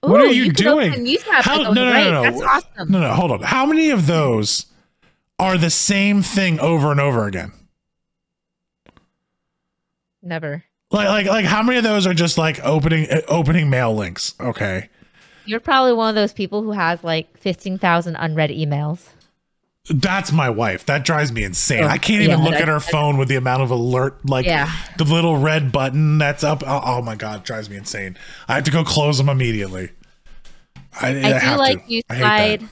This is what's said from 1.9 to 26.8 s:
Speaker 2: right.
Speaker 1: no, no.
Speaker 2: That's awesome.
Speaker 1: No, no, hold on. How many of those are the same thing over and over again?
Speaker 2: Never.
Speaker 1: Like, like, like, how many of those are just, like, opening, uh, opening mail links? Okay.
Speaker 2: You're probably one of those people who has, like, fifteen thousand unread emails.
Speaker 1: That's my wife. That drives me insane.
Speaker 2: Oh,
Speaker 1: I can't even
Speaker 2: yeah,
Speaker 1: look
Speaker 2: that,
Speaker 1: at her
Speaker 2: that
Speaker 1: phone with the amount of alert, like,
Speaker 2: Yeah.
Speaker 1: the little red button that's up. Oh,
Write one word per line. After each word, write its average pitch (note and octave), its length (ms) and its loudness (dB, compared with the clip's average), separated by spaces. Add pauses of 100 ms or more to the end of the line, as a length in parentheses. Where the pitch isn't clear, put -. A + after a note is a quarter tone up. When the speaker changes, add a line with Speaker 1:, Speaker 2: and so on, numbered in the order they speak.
Speaker 2:
right. C#4 120 4
Speaker 1:
no, - 60 4
no. D3 120 2 (180)
Speaker 2:
That's - 20 -8 (340)
awesome. E3 140 -6
Speaker 1:
No, F#3+ 100 2
no, C3+ 120 0
hold F3 200 0
on. G2 100 -4
How C4 240 0
many D#4 240 2
of G3 160 2
those C3+ 600 0 (720)
are F#3 200 0
the E3 120 2
same G3+ 520 2
thing F3+ 360 0
over D#3 320 2
and C#3+ 100 2
over B2 260 0
again? F#2 260 -8 (2750)
Speaker 2:
Never. D#3+ 420 -8 (260)
Speaker 1:
Like, G#3 180 0
like, G3+ 180 0
like, G#3 180 2
how G#3 180 2
many B3 160 2
of A3+ 60 0
those G#3 220 2
are F3+ 80 0
just, E3+ 240 0
like, D#3+ 260 -2
opening, D#3 460 0
uh, D#3+ 180 2
opening D#3+ 400 2
mail B2+ 260 2
links? F#2+ 460 -6
Okay. G#2 480 -4 (560)
Speaker 2:
You're A3 160 -6
probably C4 320 2
one A3+ 160 0
of A3 60 -2
those G#3 180 0
people G#3 300 -6
who A3 100 -6
has, F3 320 -2
like, D#3+ 320 -4
fifteen F#3 420 -6
thousand E3+ 380 0
unread D#3 340 -2
emails. D3 580 -4 (840)
Speaker 1:
That's F3+ 420 -2
my D3 160 2
wife. G#2+ 380 -2
That C#3+ 180 -2
drives D3+ 260 0
me A2+ 140 -4
insane. G#2+ 400 -2
Speaker 2:
Oh, D3 40 2
Speaker 1:
I - 100 0
can't G#3 240 0
even F3 160 4
Speaker 2:
yeah, D#3 60 4
Speaker 1:
look D#3+ 100 2
Speaker 2:
that, D3+ 80 0
Speaker 1:
at D#3 60 0
her D#3 100 2
Speaker 2:
that - 120 -6
Speaker 1:
phone D3 280 2
with C3+ 100 0
the C3+ 80 0
amount B2+ 280 0
of A#2+ 60 -2
alert, B2+ 560 -2
like, C3 200 0
Speaker 2:
Yeah. D#3 260 0 (240)
Speaker 1:
the E3 80 0
little E3 320 2
red D3 360 0
button C#3+ 440 0
that's C#3+ 260 0
up. D3 240 0
Oh, C#3+ 160 -2